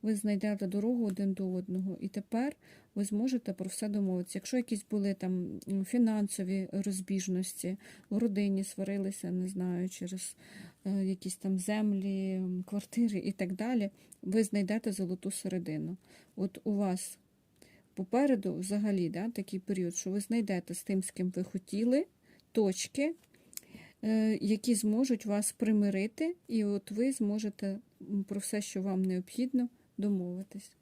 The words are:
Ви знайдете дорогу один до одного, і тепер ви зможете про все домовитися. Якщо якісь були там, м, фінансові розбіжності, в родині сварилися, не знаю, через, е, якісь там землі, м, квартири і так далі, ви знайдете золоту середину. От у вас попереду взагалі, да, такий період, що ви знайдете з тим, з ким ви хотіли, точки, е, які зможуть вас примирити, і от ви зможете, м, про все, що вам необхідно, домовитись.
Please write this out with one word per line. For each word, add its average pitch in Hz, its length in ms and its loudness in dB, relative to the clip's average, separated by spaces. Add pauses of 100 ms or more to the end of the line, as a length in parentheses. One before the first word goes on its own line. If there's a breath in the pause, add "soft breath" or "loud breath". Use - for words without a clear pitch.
Ви 214 140 2
знайдете 208 520 0
дорогу 220 380 2
один 196 280 0
до 185 180 -2
одного, 185 480 -2
і - 80 -4
тепер 226 480 -2 (400 loud breath)
ви 202 80 0
зможете 220 500 0
про 185 160 -4
все 214 200 -4
домовитися. 190 480 0
Якщо 220 200 -2
якісь 240 340 -2
були 202 220 2
там, 185 460 -2 (100)
м, 190 160 0
фінансові 202 840 2
розбіжності, 185 1040 -2 (320 loud breath)
в 202 80 0
родині 202 460 2
сварилися, 196 680 -4
не 180 160 0
знаю, 180 420 -2
через, 185 460 -8 (500 loud breath)
е, 196 200 2
якісь 185 300 -2
там 190 240 0
землі, 196 760 0
м, 185 340 -2
квартири 208 520 0
і - 120 -2
так 190 220 -2
далі, 214 360 0 (320 loud breath)
ви 214 220 4
знайдете 208 480 0
золоту 185 400 -2
середину. 165 680 -4 (380 loud breath)
От 190 280 -4
у 214 100 0
вас 196 440 0 (760 loud breath)
попереду 208 600 2
взагалі, 196 540 2
да, 196 200 -2
такий 196 300 -6
період, 185 360 -2
що - 160 -4
ви 202 80 0
знайдете 202 540 -2
з - 100 -8
тим, 190 200 2
з - 80 -6
ким 185 240 -2
ви 180 80 0
хотіли, 233 600 0 (460 soft breath)
точки, 247 640 2 (880 loud breath)
е, 220 380 4
які 220 340 4
зможуть 220 500 2
вас 208 260 0
примирити, 214 840 2 (120)
і 220 160 2
от 202 280 0
ви 233 200 2
зможете, 208 680 -2 (220)
м, 196 220 -2
про 202 160 -4
все, 208 220 -4
що 196 200 -4
вам 190 240 0
необхідно, 240 640 0 (280 soft breath)
домовитись. 196 720 -2 (100)